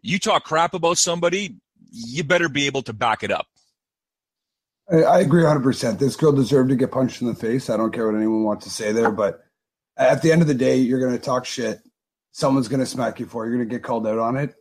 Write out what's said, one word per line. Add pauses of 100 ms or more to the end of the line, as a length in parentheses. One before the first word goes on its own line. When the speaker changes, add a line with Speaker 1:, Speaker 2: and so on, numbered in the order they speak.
Speaker 1:
You
talk
crap
about
somebody, (340)
you
better
be
able
to
back
it
up. (1400)
Speaker 2:
I,
I
agree
a
hundred
percent.
This
girl
deserved
to
get
punched
in
the
face.
I
don't
care
what
anyone
wants
to
say
there,
but (540)
at
the
end
of
the
day,
you're
gonna
talk
shit. (520)
Someone's
gonna
smack
you
for
it.
You're
gonna
get
called
out
on
it.